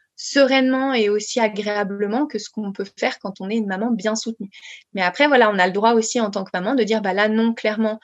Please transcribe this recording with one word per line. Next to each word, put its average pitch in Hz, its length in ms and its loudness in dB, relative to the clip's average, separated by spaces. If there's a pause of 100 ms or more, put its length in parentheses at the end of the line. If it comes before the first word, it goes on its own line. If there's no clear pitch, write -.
(180)
sereinement 262 760 2
et 208 160 2
aussi 208 300 -2
agréablement 208 840 -2
que 302 140 -6
ce - 100 -10
qu'on 202 240 -8
peut 196 140 -6 (120)
faire - 200 -2
quand 196 240 -10
on 190 80 -6
est 226 80 -2
une 214 80 -2
maman 196 240 -2
bien 214 260 -2
soutenue. 220 320 -8 (460)
Mais 190 80 -2
après, 277 240 2
voilà, 247 240 6
on 196 80 0
a 180 80 6
le 185 80 0
droit 220 180 2
aussi 226 300 0
en 208 80 -2
tant 196 120 -4
que 190 120 -10
maman 190 200 -2
de 247 100 2
dire, « 214 180 -2
Bah 190 100 -2
là, 208 160 2
non, 226 240 2
clairement, 220 520 -2